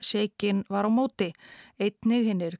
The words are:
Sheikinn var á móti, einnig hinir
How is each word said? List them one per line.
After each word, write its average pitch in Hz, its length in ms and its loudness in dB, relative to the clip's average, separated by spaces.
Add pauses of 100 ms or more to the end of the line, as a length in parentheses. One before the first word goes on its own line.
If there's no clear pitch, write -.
Sheikinn 208 680 -2
var 202 220 0
á - 20 2
móti, 233 380 0 (480)
einnig 226 480 0
hinir 175 340 -2